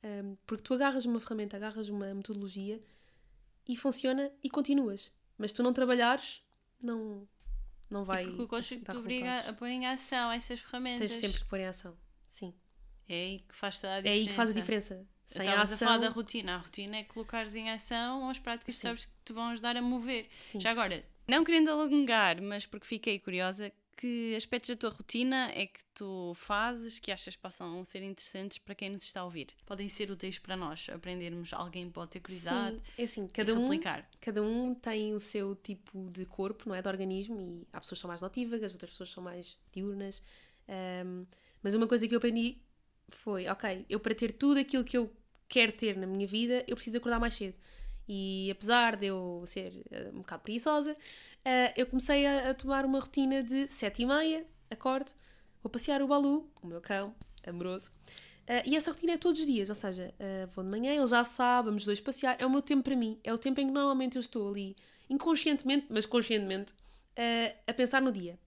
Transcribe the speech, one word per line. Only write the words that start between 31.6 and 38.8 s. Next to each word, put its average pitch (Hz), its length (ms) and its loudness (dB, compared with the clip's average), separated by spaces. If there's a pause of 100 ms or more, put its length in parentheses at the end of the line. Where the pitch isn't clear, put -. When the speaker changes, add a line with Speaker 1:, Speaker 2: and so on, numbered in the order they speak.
Speaker 2:
pode 170 200 -10
ter 185 100 -14
curiosidade 185 560 -4
Speaker 1:
Sim, - 60 -10 (160)
é 240 60 -2
assim, 226 200 -6
Speaker 2:
e 185 40 -10
Speaker 1:
cada 220 260 0
um, 233 80 2
Speaker 2:
replicar. 294 440 -2 (140)
Speaker 1:
cada 208 220 -2
um 240 320 0
tem 214 400 -4
o 208 40 -2
seu 202 380 -4
tipo 190 540 -12
de 180 160 -8
corpo, 202 420 -6
não 196 60 -4
é? 185 80 -4
De 196 60 -2
organismo, 196 520 -4
e 175 320 -12
há - 80 -10
pessoas - 180 -10
que - 40 -10
são 185 60 -10
mais 170 120 -6
notívagas, 220 500 -4
outras 175 200 -14